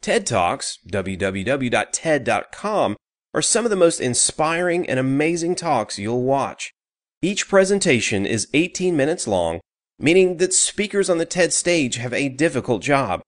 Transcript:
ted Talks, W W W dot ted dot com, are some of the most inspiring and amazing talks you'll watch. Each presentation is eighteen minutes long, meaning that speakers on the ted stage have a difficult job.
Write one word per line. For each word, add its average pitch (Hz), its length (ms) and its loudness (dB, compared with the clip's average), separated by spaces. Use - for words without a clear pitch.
ted 208 260 -2
Talks, 98 580 -2
W 95 300 -6
W 95 300 -4
W 127 240 -2
dot 110 240 0
ted 147 320 0
dot 107 260 -2
com, 160 460 -2
are 156 80 0
some 220 240 0
of 233 40 2
the 202 80 0
most 170 240 4
inspiring 165 840 0
and 127 120 -2
amazing 160 560 0
talks 143 420 -2
you'll 117 260 -2
watch. 131 500 -2
Each 196 260 -2
presentation 185 760 2
is 107 280 -2
eighteen 175 440 0
minutes 151 300 0
long, 87 340 0
meaning 180 400 4
that 185 160 0
speakers 196 560 0
on 170 100 2
the 165 60 0
ted 170 280 0
stage 165 420 0
have 120 180 -6
a 135 160 -2
difficult 127 520 0
job. 131 460 0